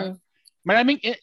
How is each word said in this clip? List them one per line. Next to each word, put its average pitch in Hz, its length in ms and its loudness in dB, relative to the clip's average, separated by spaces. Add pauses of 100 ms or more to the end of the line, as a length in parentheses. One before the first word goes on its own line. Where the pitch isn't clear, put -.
(640)
Maraming 247 400 2
i-, 220 200 -6